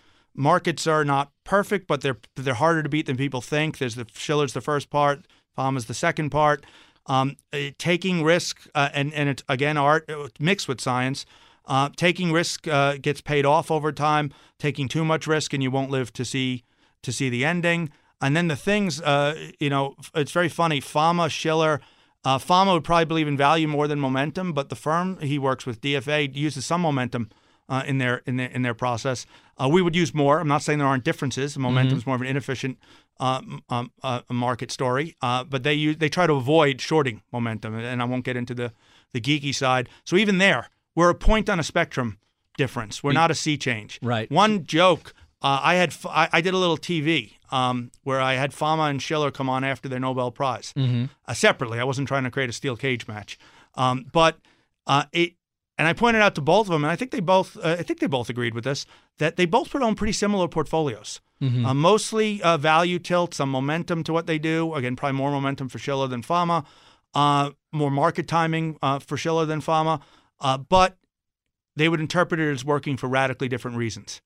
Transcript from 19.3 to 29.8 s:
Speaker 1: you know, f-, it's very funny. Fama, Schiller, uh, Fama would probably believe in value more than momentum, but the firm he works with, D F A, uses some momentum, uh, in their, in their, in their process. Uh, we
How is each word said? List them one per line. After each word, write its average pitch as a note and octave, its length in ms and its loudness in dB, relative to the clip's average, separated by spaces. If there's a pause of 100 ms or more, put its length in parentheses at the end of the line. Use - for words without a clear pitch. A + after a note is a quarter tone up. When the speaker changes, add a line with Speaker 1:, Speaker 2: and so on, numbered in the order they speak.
Speaker 1:
you D3+ 100 -2
know, C#3 300 -2
f-, - 160 -20
it's D3 180 -2
very F3 160 2
funny. D#3+ 320 0
Fama, E3 480 2
Schiller, D#3 520 0 (440)
uh, C3+ 140 2
Fama F#3 340 4
would E3 120 2
probably E3+ 200 4
believe D#3+ 220 0
in C#3+ 100 0
value D3+ 300 4
more D3 220 0
than D3 100 -2
momentum, C#3+ 540 -2
but C#3+ 160 -4
the B2+ 80 -8
firm F3 440 -2
he D3 200 -2
works C3 260 -2
with, A2+ 140 -8
D C#3+ 160 0
F C3 100 -4
A, D3 220 0
uses C#3+ 360 -4
some F3 160 0
momentum, B2+ 500 -2 (380)
uh, C3 160 -2
in C3+ 140 -2
their, B2+ 280 0
in B2+ 100 -2
their, B2+ 120 -4
in B2+ 140 -4
their B2 120 -2
process. B2 520 -4 (340)
Uh, C3 80 0
we F3+ 140 4